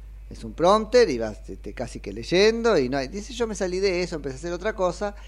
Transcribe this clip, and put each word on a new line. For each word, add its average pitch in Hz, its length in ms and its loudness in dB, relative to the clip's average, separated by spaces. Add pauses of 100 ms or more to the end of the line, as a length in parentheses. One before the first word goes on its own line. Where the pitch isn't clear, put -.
(300)
Es 113 140 -12
un 110 80 -10
prompter 214 560 6
y 135 80 0
vas, 110 320 -4
este, 98 240 -12
casi 117 280 -8
que 101 120 -10
leyendo 208 640 4
y 127 120 2
no 139 80 0
hay, 135 100 -2
dice, 202 240 -10
"Yo 233 140 -2
me 220 80 -6
salí 185 260 -2
de 185 220 2
eso, 175 140 -4
empecé 135 180 -6
a - 20 -10
hacer 170 160 -6
otra 180 220 -2
cosa". 185 400 -2 (140)